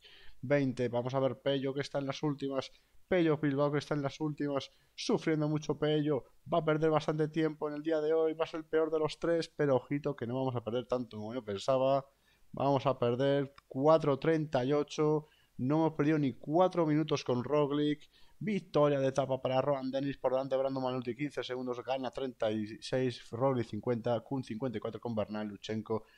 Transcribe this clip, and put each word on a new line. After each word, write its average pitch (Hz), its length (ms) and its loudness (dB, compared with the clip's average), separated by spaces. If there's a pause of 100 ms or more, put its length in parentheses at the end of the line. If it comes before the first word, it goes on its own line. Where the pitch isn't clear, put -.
(420)
veinte. 131 480 0
Vamos 123 240 -2
a 135 60 2
ver 131 200 0
Pello, 139 320 0
que 143 80 -4
está 143 180 -4
en 139 80 -4
las 135 160 -6
últimas. 139 500 -4 (360)
Pello 165 300 4
Bilbao, 143 340 2
que 147 60 2
está 151 160 -2
en 147 80 -2
las 135 180 -4
últimas, 143 500 -2 (240)
sufriendo 156 540 0
mucho 151 300 -2
Pello, 151 460 0 (280)
va 170 60 2
a 160 60 -2
perder 156 260 2
bastante 156 380 2
tiempo 156 400 0
en 147 60 -6
el 147 80 -8
día 160 180 0
de 151 120 2
hoy, 160 220 2
va 160 100 0
a - 40 -12
ser 160 120 -8
el 156 60 -12
peor 156 240 2
de 156 80 0
los 151 200 -2
tres, 170 300 0
pero 143 280 2
ojito 143 400 -2
que 117 100 -6
no 123 80 -4
vamos 131 220 -2
a 113 80 -6
perder 113 220 -4
tanto 120 300 -4
como 107 160 -8
yo 123 120 -8
pensaba. 131 640 2 (500)
Vamos 139 300 2
a 131 120 0
perder 135 540 2 (140)
cuatro 147 520 4
treinta 151 460 0
y 135 80 2
ocho, 151 540 0 (300)
no 131 200 0
hemos 160 180 2
perdido 151 260 2
ni 135 140 0
cuatro 175 520 2
minutos 151 380 0
con 123 180 0
Roglic. 147 640 0 (300)
Victoria 147 640 2
de 135 80 2
etapa 131 340 -2
para 127 180 2
Rohan 131 300 0
Dennis, 135 280 -4
por 127 140 0
delante 131 220 0
de 131 60 2
Brandon 135 220 -2
McNulty, 123 340 -2
quince 139 260 -6
segundos, 123 400 -6
gana 131 300 -4
treinta 120 400 -4
y 107 280 -6
seis, 127 500 -4
Roglic 120 360 0
cincuenta, 117 540 -2
Kuhn 131 240 -6
cincuenta 110 340 -6
y - 20 -8
cuatro 110 200 -8
con 117 160 -6
Bernal, 107 320 -4
Luchenko, 107 560 -6 (140)